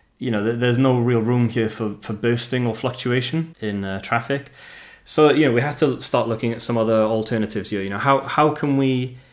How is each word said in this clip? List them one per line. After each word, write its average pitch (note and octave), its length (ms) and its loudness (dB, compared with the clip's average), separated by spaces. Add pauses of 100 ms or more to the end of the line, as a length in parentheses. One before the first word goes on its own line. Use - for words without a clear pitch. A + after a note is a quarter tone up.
(180)
You B2+ 120 -4
know, G#2 140 0
th-, A#2 140 0
there's A#2+ 200 2
no C3 200 4
real A#2+ 220 2
room A#2+ 280 2
here A2+ 200 0
for, A2 320 -6
for - 120 -8
bursting A#2+ 540 -2
or A2+ 80 -2
fluctuation B2+ 840 -4
in, G2+ 240 -4
uh, F#2+ 160 -6
traffic. B2+ 520 -4 (520)
So, D3+ 260 4
you D3 160 4
know, B2 60 4
we A#2+ 80 4
have C#3 180 -2
to C#3 220 2
start A#2+ 280 0
looking A#2 240 -2
at A2+ 100 -8
some A#2 160 -2
other A2+ 240 4
alternatives G#2+ 680 -2
here. G2+ 120 -2
You G2 80 -6
know, G2+ 80 -6
how, C3+ 220 2
how D3+ 300 0
can C#3+ 260 -2
we, C3 400 0 (160)